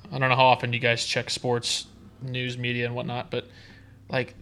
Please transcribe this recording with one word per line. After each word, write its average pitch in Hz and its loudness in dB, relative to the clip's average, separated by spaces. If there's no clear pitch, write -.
I 135 -4
don't 135 2
know 127 4
how 131 8
often 123 4
you 120 0
guys 117 0
check - -2
sports - -2
news 127 -6
media 120 -2
and 120 -4
whatnot, 123 -6
but, 123 -4
like, 123 -4